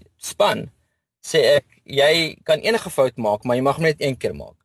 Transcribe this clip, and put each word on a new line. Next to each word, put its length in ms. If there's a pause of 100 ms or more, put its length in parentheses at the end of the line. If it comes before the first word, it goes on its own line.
(160)
span, 540 (520)
sê 340
ek, 80 (200)
"Jy 600
kan 160
enige 300
fout 260
maak, 280
maar 120
jy 60
mag 140
hom 80
net 160
een 160
keer 180
maak." 300